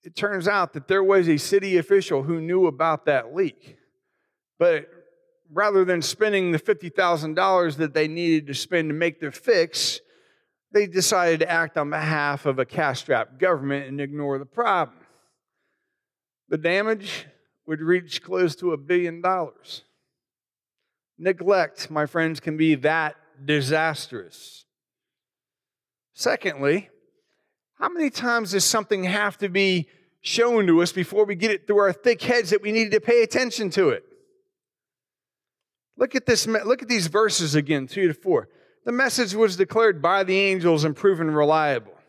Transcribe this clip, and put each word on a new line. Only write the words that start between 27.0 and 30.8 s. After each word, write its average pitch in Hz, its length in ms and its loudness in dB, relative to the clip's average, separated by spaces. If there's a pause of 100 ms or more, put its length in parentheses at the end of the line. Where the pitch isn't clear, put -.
how - 140 -6
many 320 220 -2
times 233 420 -4
does 190 120 0
something 202 400 -2
have 202 340 -4
to 202 100 -4
be 185 400 0 (320)
shown 233 460 2
to 170 160 6